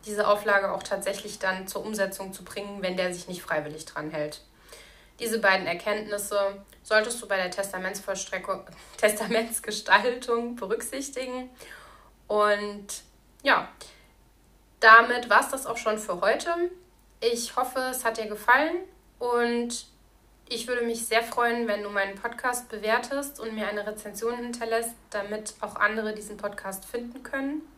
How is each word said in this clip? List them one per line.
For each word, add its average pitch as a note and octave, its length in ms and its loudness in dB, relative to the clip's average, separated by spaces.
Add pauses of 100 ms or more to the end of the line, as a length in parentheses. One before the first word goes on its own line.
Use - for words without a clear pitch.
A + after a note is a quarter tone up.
diese G#3 220 0
Auflage G3+ 420 2
auch G3 140 -6
tatsächlich G3 560 -6
dann F#3+ 260 -2
zur - 180 -8
Umsetzung G3 480 -4
zu F#3 120 -14
bringen, G3+ 380 -10
wenn F#3 140 -2
der F3+ 160 -2
sich F3 140 -10
nicht F3+ 160 -10
freiwillig D3+ 420 -4
dran D3+ 280 -8
hält. D3+ 300 -6 (760)
Diese A3+ 220 -2
beiden F#3+ 260 4
Erkenntnisse G3+ 960 -2 (220)
solltest G#3+ 360 2
du - 60 -12
bei G3 100 2
der F#3 140 0
Testamentsvollstreckung, F#3+ 1120 -4 (160)
<laughs> - 180 -20
Testamentsgestaltung A#3 1600 2
berücksichtigen. B3+ 960 -6 (800)
Und G#3 580 2 (560)
ja, B3 260 4 (1120)
damit A#3 500 10
war's B3+ 220 6
das C4+ 160 -6
auch A#3 100 -4
schon G#3+ 220 0
für - 220 -4
heute. C#4+ 340 2 (640)
Ich A#3 380 -2
hoffe, B3+ 240 -2 (100)
es - 140 -6
hat A#3 140 0
dir A3 80 -4
gefallen C4+ 500 4 (420)
und A#3+ 680 0 (640)
ich A#3 200 -6
würde A#3+ 140 0
mich A#3 220 -2
sehr A#3 200 4
freuen, A#3 420 2
wenn G#3 160 0
du G3+ 80 -6
meinen G3 240 0
Podcast B3 540 -4
bewertest B3 720 -2
und A3 160 -6
mir G#3 100 -2
eine G#3 220 -4
Rezension G#3+ 480 -6
hinterlässt, A#3 580 -2 (160)
damit G#3 500 -6
auch - 140 -6
andere G#3+ 400 0
diesen G#3 220 -12
Podcast G3 480 -8
finden A#3+ 400 -8
können. C#4+ 380 -4 (160)